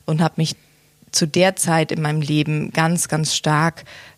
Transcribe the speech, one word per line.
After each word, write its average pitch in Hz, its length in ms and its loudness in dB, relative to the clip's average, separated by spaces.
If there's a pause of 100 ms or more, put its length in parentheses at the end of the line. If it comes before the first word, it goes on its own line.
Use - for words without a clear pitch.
und 160 160 0
hab 160 180 0
mich 160 180 -2 (540)
zu - 160 0
der 180 300 2
Zeit 160 360 0
in 160 100 -2
meinem 151 180 -2
Leben 151 520 -2
ganz, 165 360 0
ganz 156 260 -2
stark, 156 500 0 (320)